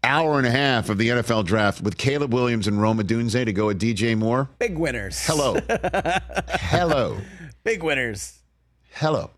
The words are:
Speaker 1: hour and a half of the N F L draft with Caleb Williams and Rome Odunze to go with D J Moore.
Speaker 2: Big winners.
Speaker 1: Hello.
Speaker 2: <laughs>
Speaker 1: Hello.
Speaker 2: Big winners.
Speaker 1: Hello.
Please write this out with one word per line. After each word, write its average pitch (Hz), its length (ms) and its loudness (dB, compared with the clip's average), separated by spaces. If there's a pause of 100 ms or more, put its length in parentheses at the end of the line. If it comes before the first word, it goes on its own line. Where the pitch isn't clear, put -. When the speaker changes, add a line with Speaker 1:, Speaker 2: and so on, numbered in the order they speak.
Speaker 1:
hour 147 340 4
and 131 100 4
a 117 40 4
half 127 400 2
of 101 80 0
the 113 120 2
N 123 60 2
F 117 140 0
L 110 120 2
draft 101 380 2
with 101 160 -2
Caleb 135 380 0
Williams 120 340 2
and 104 140 0
Rome 110 160 4
Odunze 113 440 0
to 113 120 0
go 107 140 2
with 104 100 -2
D 113 160 0
J 113 200 0
Moore. 117 440 0
Speaker 2:
Big 220 180 -4
winners. 120 480 -4
Speaker 1:
Hello. 143 300 2
Speaker 2:
<laughs> 185 960 -4
Speaker 1:
Hello. 160 680 0 (460)
Speaker 2:
Big 214 200 -4
winners. 127 580 -4 (520)
Speaker 1:
Hello. 151 460 -2